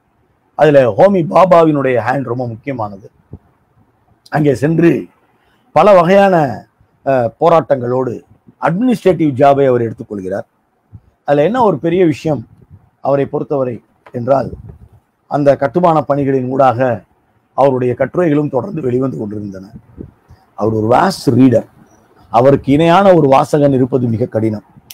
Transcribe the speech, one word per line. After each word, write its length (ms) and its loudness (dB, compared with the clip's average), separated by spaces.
அதுல 360 4
ஹோமி 340 2
பாபாவினுடைய 840 2
hand 140 -4
ரொம்ப 240 -8
முக்கியமானது. 640 -12
அங்கே 260 0
சென்று 520 0
பல 220 4
வகையான, 720 2
அஹ், 360 -2
போராட்டங்களோடு 840 -2
administrative 760 -2
ஜாபை 300 2
அவர் 160 2
எடுத்துக்கொள்கிறார். 640 -10
அதுல 180 0
என்ன 200 0
ஒரு 160 0
பெரிய 260 -2
விஷயம் 420 -4
அவரை 260 -2
பொறுத்தவரை 560 -6
என்றால், 380 -4
அந்த 260 0
கட்டுமான 460 0
பணிகளின் 480 -2
ஊடாக 540 0
அவருடைய 400 0
கட்டுரைகளும் 560 -2
தொடர்ந்து 320 -6
வெளிவந்து 360 -4
கொண்டிருந்தன. 520 -12
அவர் 180 -2
ஒரு 140 -2
vast 400 0
reader. 420 2
அவருக்கு 420 2
இணையான 420 4
ஒரு 140 2
வாசகன் 440 2
இருப்பது 360 -2
மிக 180 -4
கடினம். 400 -4